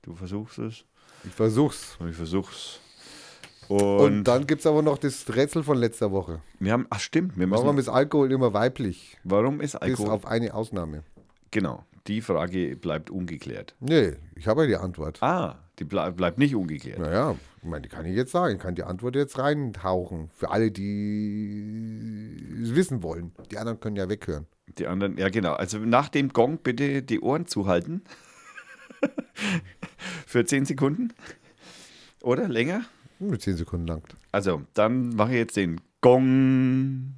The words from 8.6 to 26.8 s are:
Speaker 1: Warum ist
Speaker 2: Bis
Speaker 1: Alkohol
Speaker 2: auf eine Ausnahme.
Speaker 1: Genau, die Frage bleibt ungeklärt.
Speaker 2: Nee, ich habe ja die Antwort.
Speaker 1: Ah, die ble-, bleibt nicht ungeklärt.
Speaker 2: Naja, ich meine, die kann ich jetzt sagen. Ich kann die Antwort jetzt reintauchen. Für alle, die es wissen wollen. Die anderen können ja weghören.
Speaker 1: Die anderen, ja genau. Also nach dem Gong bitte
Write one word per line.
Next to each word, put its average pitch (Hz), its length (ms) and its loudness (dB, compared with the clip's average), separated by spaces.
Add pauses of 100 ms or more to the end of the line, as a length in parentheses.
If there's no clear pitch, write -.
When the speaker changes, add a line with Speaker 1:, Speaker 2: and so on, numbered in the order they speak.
Speaker 1:
Warum 110 380 2
ist 143 120 -4
Speaker 2:
Bis - 80 -8
Speaker 1:
Alkohol 120 280 0
Speaker 2:
auf 107 160 -2
eine 113 300 -2
Ausnahme. 85 480 -6 (480)
Speaker 1:
Genau, 90 340 -2 (220)
die 107 140 -2
Frage 87 540 -2
bleibt 80 360 -4
ungeklärt. 80 680 -10
Speaker 2:
Nee, 123 340 4 (220)
ich 80 120 -4
habe 131 160 4
ja 147 40 4
die 104 100 4
Antwort. 85 440 -6
Speaker 1:
Ah, 135 380 -2 (180)
die - 60 -8
ble-, 85 300 -2
bleibt 87 260 0
nicht 139 160 4
ungeklärt. 82 420 -4
Speaker 2:
Naja, 92 380 0 (260)
ich - 80 -20
meine, 76 140 -6
die - 60 -16
kann - 160 -10
ich 92 100 -4
jetzt 127 160 0
sagen. 175 240 2
Ich - 60 -10
kann 90 120 -6
die 87 100 -6
Antwort 110 320 -6
jetzt 143 220 -2
reintauchen. 95 960 -2
Für - 160 -6
alle, 110 220 2
die 104 1900 -8
es 117 100 -2
wissen 139 300 2
wollen. 85 300 -8 (180)
Die - 80 -8
anderen 113 200 -6
können 107 180 -6
ja 95 120 -2
weghören. 82 380 -6 (320)
Speaker 1:
Die 69 80 -4
anderen, 98 300 -2
ja 95 120 2
genau. 92 240 0
Also - 260 -4
nach 120 300 2
dem 139 200 0
Gong 135 300 4
bitte 139 440 -2